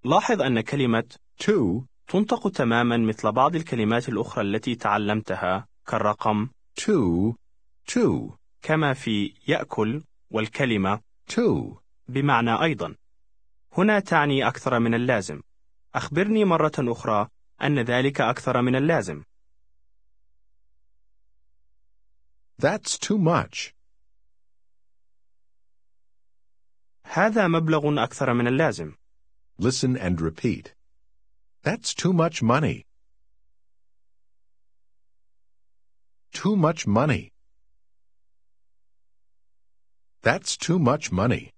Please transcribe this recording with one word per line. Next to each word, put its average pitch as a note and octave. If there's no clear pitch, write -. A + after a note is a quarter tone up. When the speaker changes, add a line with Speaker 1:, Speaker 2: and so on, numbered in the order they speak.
Speaker 1:
لاحظ F#3
أن B2+
كلمة A#2
Speaker 2:
Too. C3
Speaker 1:
تنطق G#3+
تمامًا A#2+
مثل A2
بعض C#3
الكلمات A#2
الأخرى A2+
التي A2
تعلمتها، G#2
كالرقم G#2+
Speaker 2:
Two. G#2+
Two. B2
Speaker 1:
كما D#3
في G#2
يأكل، C3+
والكلمة G#2+
Speaker 2:
Two. C#3
Speaker 1:
بمعنى B2
أيضًا. C3
هنا G#3
تعني D3
أكثر B2
من A#2
اللازم. A#2
أخبرني G3+
مرة D#3
أخرى A2+
أن C#3+
ذلك B2+
أكثر B2
من B2+
اللازم. A#2+
Speaker 2:
That's -
too G#3+
much. -
Speaker 1:
هذا G#3
مبلغ D3+
أكثر B2+
من A#2+
اللازم. A#2+
Speaker 2:
Listen B2+
and F2+
repeat. E2
That's G3+
too F3
much E3
money. A#2
Too G3+
much E3
money. A2
That's -
too F3
much C#3+
money. G2